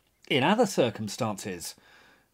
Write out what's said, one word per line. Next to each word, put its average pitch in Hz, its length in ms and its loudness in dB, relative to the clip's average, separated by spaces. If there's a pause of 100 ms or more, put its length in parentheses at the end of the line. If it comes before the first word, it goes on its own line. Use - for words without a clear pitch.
(280)
in 135 160 2
other 214 220 4
circumstances, 107 1080 -2 (600)